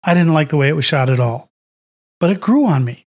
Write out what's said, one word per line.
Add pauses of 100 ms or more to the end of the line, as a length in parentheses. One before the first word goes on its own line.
I
didn't
like
the
way
it
was
shot
at
all. (680)
But
it
grew
on
me. (100)